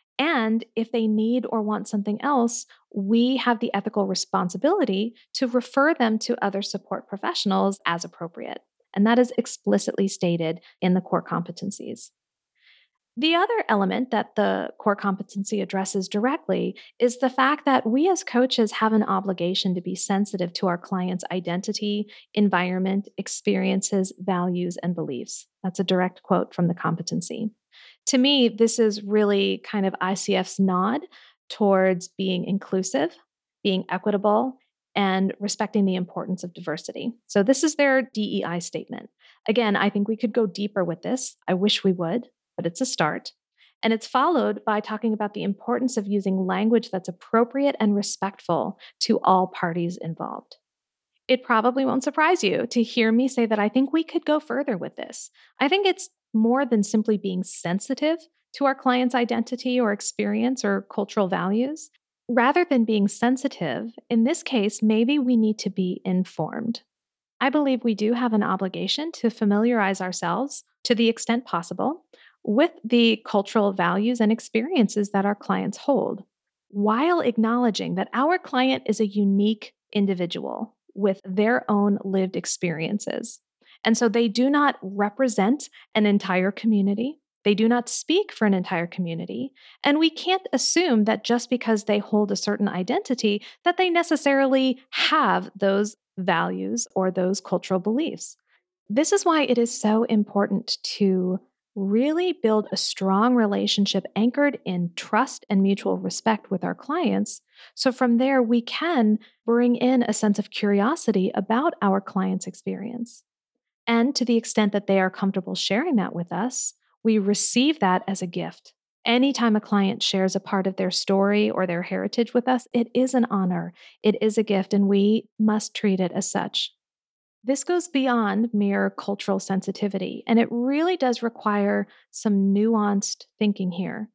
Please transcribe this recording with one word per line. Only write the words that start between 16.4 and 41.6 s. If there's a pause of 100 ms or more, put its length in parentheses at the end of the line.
is
the
fact
that
we
as
coaches
have
an
obligation
to
be
sensitive
to
our
clients'
identity, (280)
environment, (100)
experiences,
values,
and
beliefs. (140)
That's
a
direct
quote
from
the
competency. (560)
To
me,
this
is
really
kind
of
I
C
F's
nod (480)
towards
being
inclusive, (460)
being
equitable, (380)
and
respecting
the
importance
of
diversity. (140)
So
this
is
their
D
E
I
statement. (380)
Again,
I
think
we
could
go
deeper
with
this. (100)
I
wish